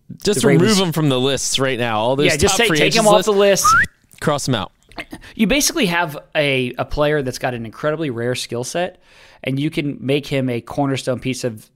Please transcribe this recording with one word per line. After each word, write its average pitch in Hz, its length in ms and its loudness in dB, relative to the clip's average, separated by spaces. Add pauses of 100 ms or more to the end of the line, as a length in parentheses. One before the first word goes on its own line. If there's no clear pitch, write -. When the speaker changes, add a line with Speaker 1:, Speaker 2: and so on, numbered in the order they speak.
(240)
Speaker 1:
Just - 180 0
Speaker 2:
the - 60 4
Ravens 170 260 6
Speaker 1:
remove 190 140 2
him 156 60 -2
from 156 160 2
the 127 100 2
lists 131 380 0
right 131 220 0
now. 117 220 0
All 123 140 0
those 147 120 2
Speaker 2:
Yeah, 160 100 2
just 190 140 2
Speaker 1:
top 190 60 0
Speaker 2:
take, 226 100 4
Speaker 1:
free 165 100 2
Speaker 2:
take 147 160 2
him 214 140 4
Speaker 1:
agents 208 120 6
Speaker 2:
off 185 60 0
the 214 80 2
list. 202 320 4 (560)
Speaker 1:
Cross 147 260 -2
him 135 60 2
out. 95 200 -4 (600)
Speaker 2:
You 214 140 2
basically 285 400 0
have 170 320 -2 (160)
a, 135 420 0
a 135 80 -4
player 151 380 0
that's 127 160 -8
got 127 160 -4
an 113 100 -8
incredibly 151 460 -6
rare 117 240 -4
skill 120 300 -8
set, - 360 -6 (420)
and 135 160 -4
you 151 120 -2
can 147 280 -4
make 135 280 -2
him 131 220 -2
a 120 120 -4
cornerstone 135 580 -4
piece 127 240 -6
of 110 320 -8